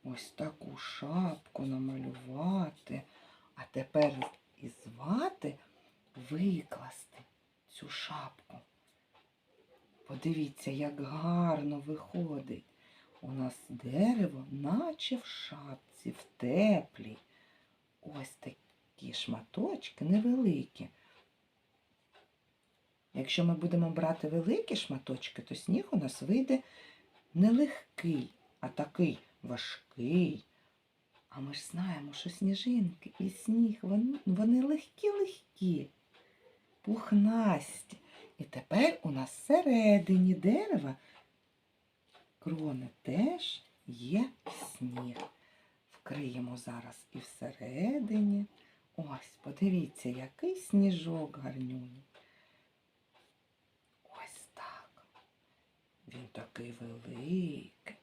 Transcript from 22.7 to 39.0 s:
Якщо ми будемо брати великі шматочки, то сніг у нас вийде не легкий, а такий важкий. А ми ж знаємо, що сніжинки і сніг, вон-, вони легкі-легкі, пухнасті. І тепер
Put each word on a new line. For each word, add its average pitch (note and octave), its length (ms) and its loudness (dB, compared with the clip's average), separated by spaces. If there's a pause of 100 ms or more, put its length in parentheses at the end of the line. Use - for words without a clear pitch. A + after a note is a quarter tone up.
Якщо C3+ 300 0
ми E3+ 100 6
будемо E3+ 360 2
брати D#3+ 380 0
великі G3+ 480 0
шматочки, - 680 -6
то - 120 -10
сніг A#3+ 360 0
у C4+ 60 2
нас C#3 260 -2
вийде C4 400 2 (720)
не F#3+ 160 8
легкий, G3+ 840 0 (280)
а C3 80 -6
такий - 500 0 (240)
важкий. B2 1040 -2 (840)
А C3+ 120 -12
ми C#3 140 -8
ж - 100 -12
знаємо, E3 480 -6
що - 180 -8
сніжинки G3 880 0
і F#3 120 -2
сніг, A3 520 2
вон-, A3 440 2
вони A3 360 6
легкі-легкі, D4+ 1200 0 (960)
пухнасті. G#3 1120 2 (420)
І C#3+ 60 -8
тепер A#3+ 580 2